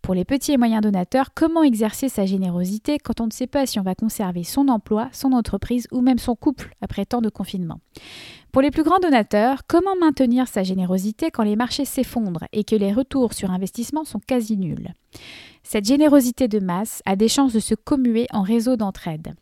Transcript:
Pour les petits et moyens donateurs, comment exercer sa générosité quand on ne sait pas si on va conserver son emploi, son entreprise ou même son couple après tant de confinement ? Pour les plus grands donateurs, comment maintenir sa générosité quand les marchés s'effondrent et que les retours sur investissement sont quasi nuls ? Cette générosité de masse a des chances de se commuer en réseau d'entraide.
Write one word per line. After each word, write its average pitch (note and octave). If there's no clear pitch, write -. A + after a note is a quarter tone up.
Pour F#3
les F#3
petits C#4
et C#4
moyens A3+
donateurs, G#3+
comment E4
exercer A3+
sa G3
générosité F#3+
quand -
on A#3
ne A3
sait -
pas C#4
si -
on F#3+
va F#3
conserver F#3
son C#4
emploi, A3
son C4
entreprise A#3+
ou B3+
même B3
son A#3
couple -
après G3
tant A#3+
de A3
confinement ? F#3
Pour C4
les C#4+
plus D#4
grands F4
donateurs, B3+
comment F#4
maintenir C4
sa G#3
générosité F#3+
quand -
les G#3
marchés B3
s'effondrent G#3+
et G#3
que A3
les G3
retours B3+
sur F#3+
investissement A3+
sont -
quasi A3
nuls ? F3
Cette G3+
générosité C4+
de G#3
masse F#3
a G3
des A3
chances C4+
de A3
se -
commuer A#3+
en G3+
réseau A#3
d'entraide. F3+